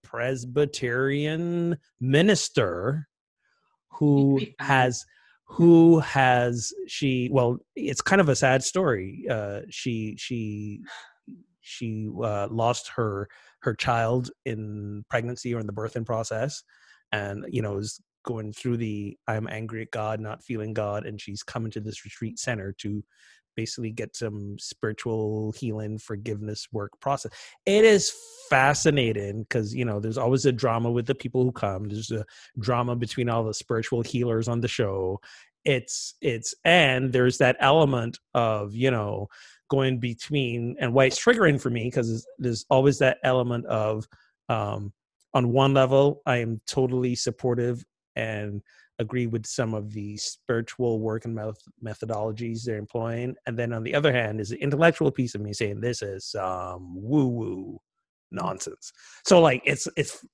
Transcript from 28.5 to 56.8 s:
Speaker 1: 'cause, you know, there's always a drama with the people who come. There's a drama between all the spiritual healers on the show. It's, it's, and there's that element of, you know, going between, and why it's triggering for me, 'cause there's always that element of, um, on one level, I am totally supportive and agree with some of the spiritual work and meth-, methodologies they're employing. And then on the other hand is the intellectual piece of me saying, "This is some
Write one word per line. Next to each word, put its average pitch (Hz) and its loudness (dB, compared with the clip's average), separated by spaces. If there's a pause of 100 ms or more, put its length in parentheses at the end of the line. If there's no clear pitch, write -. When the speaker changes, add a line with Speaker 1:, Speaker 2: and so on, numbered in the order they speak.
Speaker 1:
'cause, 110 -2
you 127 -2
know, 104 -2
there's 110 -4
always 127 2
a 131 8
drama 117 0
with 120 0
the 135 0
people 127 -2
who 127 2
come. 101 -4
There's 107 -8
a 107 -4 (360)
drama 120 0
between 120 -2
all 117 0
the 110 -4
spiritual 117 -2
healers 117 -2
on 117 -2
the 117 -2
show. 95 -2 (440)
It's, - -2
it's, 117 -4 (100)
and 135 4
there's 123 4
that 127 6
element 135 4 (160)
of, 107 0
you 127 2
know, 104 -2 (400)
going 131 2
between, 120 -2
and 120 0
why 131 8
it's 131 0
triggering 208 6
for - -2
me, 120 -2
'cause 117 -2 (120)
there's 120 -2
always 135 6
that 131 4
element 123 0
of, 110 -2 (420)
um, 104 -4 (420)
on 123 4
one 135 4
level, 135 4
I 127 2
am 113 -4
totally 127 0
supportive 123 -2 (340)
and 107 -6 (380)
agree 120 -2
with 113 -4
some 113 -4
of 107 -8
the 104 -10
spiritual 117 -4
work 110 -4
and 113 -6
meth-, 107 -8 (200)
methodologies 113 -6
they're 117 -4
employing. 117 -6 (120)
And 117 -6
then 120 -2
on 113 -6
the - -4
other 143 4
hand 110 0
is 101 -6
the - -8
intellectual 147 4
piece 123 -2
of 101 -6
me 104 -8
saying, 104 -4
"This 120 -4
is 98 -10
some 90 -8